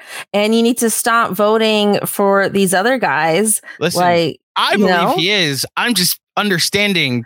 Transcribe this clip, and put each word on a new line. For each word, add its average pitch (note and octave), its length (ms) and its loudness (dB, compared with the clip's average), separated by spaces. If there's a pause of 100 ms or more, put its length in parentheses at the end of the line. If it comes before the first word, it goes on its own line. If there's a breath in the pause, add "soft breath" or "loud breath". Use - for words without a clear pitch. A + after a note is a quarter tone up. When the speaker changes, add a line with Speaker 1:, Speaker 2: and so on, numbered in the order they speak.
(340 loud breath)
Speaker 1:
and G#3+ 220 2
you A#3 80 4
need A#3 160 0
to A3+ 100 0
stop A#3 440 0
voting G#3+ 760 2
for G3 420 0
these G3 240 0
other A3+ 240 2
guys. E3 640 0 (180 loud breath)
Speaker 2:
Listen, F3 220 -2
Speaker 1:
Like, E3+ 400 0 (140)
Speaker 2:
I B3 180 0
Speaker 1:
you G4 60 0
Speaker 2:
believe F#3+ 140 2
Speaker 1:
know? F#3+ 220 2
Speaker 2:
he F#3+ 140 0
is. D#3+ 360 -2 (120)
I'm A3+ 160 0
just F3+ 260 -2 (160)
understanding F3+ 920 -2